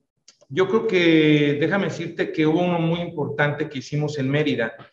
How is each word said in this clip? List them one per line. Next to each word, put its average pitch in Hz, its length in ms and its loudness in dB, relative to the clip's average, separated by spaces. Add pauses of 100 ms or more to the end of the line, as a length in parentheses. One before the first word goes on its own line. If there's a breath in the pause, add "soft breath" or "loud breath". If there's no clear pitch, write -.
(500)
yo 170 160 0
creo 220 200 0
que, 156 760 4
déjame 180 240 0
decirte 165 480 -6
que 156 140 0
hubo 160 140 2
uno 180 180 0
muy 165 220 0
importante 147 680 -4
que 135 100 -10
hicimos 147 400 -6
en 131 120 -2
Mérida, 139 440 -2 (180)